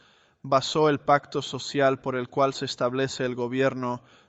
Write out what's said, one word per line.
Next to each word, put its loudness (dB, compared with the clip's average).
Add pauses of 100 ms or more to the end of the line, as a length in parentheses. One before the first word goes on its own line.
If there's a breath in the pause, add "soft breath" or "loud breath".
(420 soft breath)
basó 2
el 2
pacto 0
social 0
por -4
el -4
cual 0
se -8
establece -2
el -4
gobierno -2 (260 soft breath)